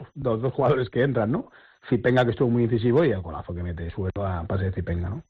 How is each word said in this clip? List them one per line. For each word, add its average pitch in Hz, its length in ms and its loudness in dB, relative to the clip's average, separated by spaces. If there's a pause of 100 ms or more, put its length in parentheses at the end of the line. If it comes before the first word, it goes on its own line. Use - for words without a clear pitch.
(140)
los 120 280 -2
dos 131 100 0
jugadores 131 380 2
que 123 120 0
entran, 117 280 2
¿no? 190 200 -2 (380)
Zipenga, 127 360 4
que 117 80 0
estuvo 123 180 2
muy 120 140 4
incisivo, 120 400 4
y 139 60 4
el 95 100 0
golazo 85 340 -8
que 87 80 -6
mete 82 280 -6
Suero 98 360 -4
a 87 180 -4
pase 95 200 -2
de 95 80 -2
Zipenga, 87 380 -4
¿no? 147 200 -8